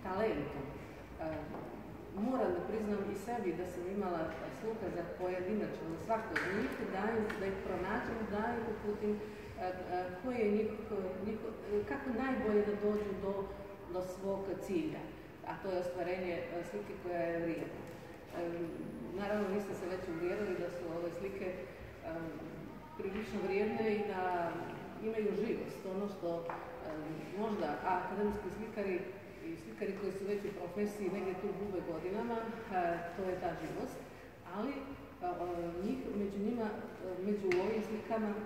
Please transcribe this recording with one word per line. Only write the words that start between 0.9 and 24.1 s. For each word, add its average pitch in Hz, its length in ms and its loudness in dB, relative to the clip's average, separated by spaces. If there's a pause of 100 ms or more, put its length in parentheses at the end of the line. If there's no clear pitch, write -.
moram 220 300 4
da - 120 -2
priznam 208 320 2 (120)
i - 20 -2 (100)
sebi 202 340 0
da 180 140 0
sam 180 100 -4 (120)
imala 180 260 2 (380)
sluha 214 360 -2
za 175 80 -2 (160)
pojedinačno, 180 760 0
za - 120 -4
svako 214 320 2
od 156 60 2 (120)
njih, 254 160 2 (220)
da 190 100 0 (140)
im, 208 60 4 (160)
da 190 60 0
ih 190 200 0
pronađem, 202 540 0 (140)
da 208 100 2 (140)
ih 220 160 0
uputim, 208 420 2
e, - 40 -2 (460)
e, 180 400 0 (180)
koji 254 160 0
je 208 120 6
njih-, 214 200 4 (540)
njih-, 214 180 -2 (480)
kako - 160 0 (160)
najbolje 214 460 6
da 202 60 4 (100)
dođu 208 260 4 (120)
do, 196 100 2 (600)
do 185 80 0 (120)
svog 196 280 0 (240)
cilja, 156 360 2 (460)
a - 40 -4 (100)
to 196 100 -2
je 180 80 4
ostvarenje, 180 560 0
e, 170 340 -2
slike 208 240 -4 (100)
koja 175 160 0
je 170 240 2
vrijedna. - 380 -2 (560)
E, - 20 -2 (840)
naravno, 202 320 2
vi 208 80 4
ste - 120 -2
se - 200 -4
već 180 100 -2 (120)
uvjerili 180 440 0
da 175 100 0
su - 140 -4 (140)
ove 170 120 0 (100)
slike, 196 280 -2
e, 180 80 -2 (1400)
prilično 202 460 -2
vrijedne 214 520 6
i 202 120 4
da 180 440 4 (520)